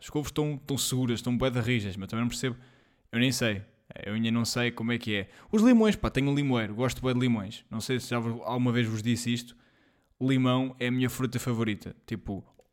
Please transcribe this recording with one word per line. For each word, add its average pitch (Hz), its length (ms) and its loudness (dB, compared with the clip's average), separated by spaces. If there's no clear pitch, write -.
As - 100 -18
couves 147 180 -4
estão, 151 260 -2
estão 139 220 -4
seguras, 123 440 0
estão 123 160 0
bué 127 140 2
de 123 100 0
rijas, 107 360 0
mas 95 80 -6
eu 95 40 -10
também 113 160 -2
não 120 40 0
percebo. 120 280 -4
Eu 117 80 -4
nem 127 140 4
sei. 110 300 0
Eu 104 100 -6
ainda 113 160 0
não 117 140 2
sei 120 260 0
como 117 220 -4
é 117 60 0
que 107 160 -4
é. 98 140 -2
Os 214 120 4
limões, 220 340 6
pá, 113 140 -2
tenho 135 200 2
um 139 40 2
limoeiro. 123 400 0
Gosto 123 260 0
bué 127 140 0
de 123 60 2
limões. 113 500 0
Não 113 100 -6
sei 127 180 -2
se 117 120 -10
já 123 80 0
vos, 117 260 -4
alguma 123 280 2
vez 120 140 2
vos 110 160 -2
disse 117 300 0
isto. 120 240 -6
Limão 131 580 2
é 123 100 -2
a - 20 0
minha 127 200 2
fruta 127 280 -4
favorita. 113 580 -2
Tipo, 101 380 -8